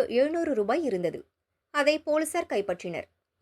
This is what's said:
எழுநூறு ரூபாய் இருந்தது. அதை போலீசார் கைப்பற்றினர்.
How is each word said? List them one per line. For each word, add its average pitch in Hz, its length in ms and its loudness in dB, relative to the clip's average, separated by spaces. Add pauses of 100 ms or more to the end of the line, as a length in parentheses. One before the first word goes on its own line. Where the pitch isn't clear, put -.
எழுநூறு 302 460 2
ரூபாய் 220 300 0
இருந்தது. 180 340 -2 (560)
அதை 294 240 4
போலீசார் 311 520 -2
கைப்பற்றினர். 185 560 -4 (360)